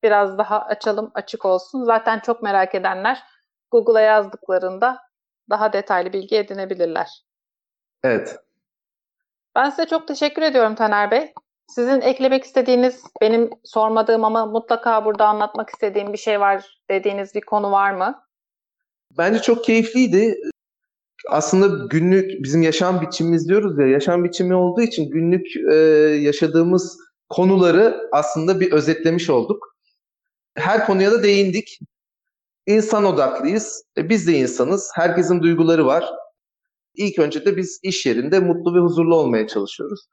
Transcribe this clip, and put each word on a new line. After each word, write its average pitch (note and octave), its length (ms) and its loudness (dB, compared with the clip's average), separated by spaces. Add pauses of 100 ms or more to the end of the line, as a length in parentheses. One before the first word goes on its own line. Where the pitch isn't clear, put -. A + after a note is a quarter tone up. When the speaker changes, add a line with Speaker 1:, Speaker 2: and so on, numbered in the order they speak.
Speaker 1:
Biraz G3+ 360 0
daha G#3 220 -2
açalım, G#3+ 540 -6
açık - 300 -12
olsun. F#3+ 400 -2
Zaten A3+ 340 0
çok A#3 240 -6
merak G3 320 0
edenler F#3+ 480 -4 (480)
Google'a A3+ 300 4
yazdıklarında G3 1000 0 (520)
daha G#3+ 220 0
detaylı F#3+ 400 -2
bilgi G3 240 -4
edinebilirler. F#3+ 720 -4 (960)
Speaker 2:
Evet. A#2 320 -2 (1160)
Speaker 1:
Ben C4+ 160 0
size D#4+ 160 -4
çok D#4+ 220 -6
teşekkür D4 340 -4
ediyorum B3 320 2
Taner G#3 360 0
Bey. C#4+ 220 -2 (360)
Sizin B3 320 0
eklemek C4 440 0
istediğiniz, B3 580 0 (180)
benim A3+ 300 2 (140)
sormadığım A3 600 0
ama A3 220 0
mutlaka A3+ 580 -2
burada G#3+ 220 0
anlatmak G#3+ 440 -2
istediğim G3+ 420 -4
bir G#3 60 -8
şey G#3 220 -2
var G3 380 -2 (120)
dediğiniz G3 440 -4
bir G#3 60 -4
konu G#3 300 -4
var G3 200 2
mı? G3 320 -6 (960)
Speaker 2:
Bence G#3 240 0
çok A#3 220 0
keyifliydi. A3+ 760 2 (880)
Aslında E3 580 2
günlük F3+ 580 0
bizim D3+ 180 2
yaşam F3 380 0
biçimimiz D#3+ 480 -2
diyoruz F#3+ 300 0
ya, C#3 80 4
yaşam F3 380 2
biçimi F3+ 300 -2
olduğu F3+ 280 2
için E3 280 -4
günlük, E3+ 460 -2 (140)
e, D#3 40 4 (460)
yaşadığımız E3 800 0 (300)
konuları F#3 840 2
aslında D#3+ 480 0
bir F3+ 120 0
özetlemiş D#3+ 580 0
olduk. A#2 460 -2 (800)
Her G#3 320 -2
konuya G3 260 2
da A3+ 100 2
değindik. G3+ 580 0 (880)
İnsan G#3+ 380 2
odaklıyız. D#3+ 800 -2 (120)
E, D#3 120 -4
biz F#3+ 200 2
de E3+ 40 4
insanız. C#3 640 0
Herkesin F3 480 0
duyguları E3 440 4
var. D3 260 0 (840)
İlk G#3 240 -4
önce A3+ 260 -2
de G3 120 2
biz F3+ 260 -8
iş F#3 240 -4
yerinde C#3 340 0
mutlu E3+ 340 -2
ve F3+ 40 4
huzurlu E3+ 380 2
olmaya A#2 300 0
çalışıyoruz. - 680 -8